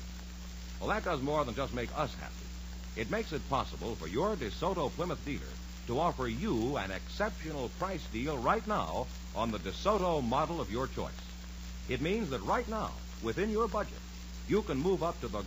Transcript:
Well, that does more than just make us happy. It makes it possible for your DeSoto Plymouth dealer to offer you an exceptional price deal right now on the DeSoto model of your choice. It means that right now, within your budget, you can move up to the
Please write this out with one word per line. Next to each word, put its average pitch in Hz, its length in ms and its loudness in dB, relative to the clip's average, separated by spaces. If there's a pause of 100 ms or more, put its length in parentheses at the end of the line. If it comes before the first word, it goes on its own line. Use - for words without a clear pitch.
(800)
Well, 101 80 0
that 196 160 2
does 160 180 2
more 147 220 4
than 117 100 0
just 127 200 0
make 117 220 0
us 139 180 0
happy. - 180 -8 (640)
It 107 140 -2
makes 214 220 0
it 139 180 -2
possible 110 460 0
for - 120 -4
your 175 260 2
DeSoto 156 560 0
Plymouth 160 360 -2
dealer 127 160 -2 (440)
to 120 140 2
offer 160 260 2
you 127 520 2
an 95 120 0
exceptional 147 760 -2 (100)
price 180 340 -2
deal 139 260 0
right 165 280 4
now 117 400 2 (300)
on 113 160 4
the 104 60 0
DeSoto 160 680 4
model 151 340 2
of 101 120 -2
your 127 160 2
choice. 98 240 -4 (760)
It 123 120 0
means 185 300 2
that 120 120 0
right 208 260 2
now, 214 220 -2 (320)
within 190 280 2
your 220 180 4
budget, 202 320 -2 (480)
you 208 140 6
can 151 160 0
move 175 260 4
up 170 160 0
to 123 80 -2
the 101 180 -2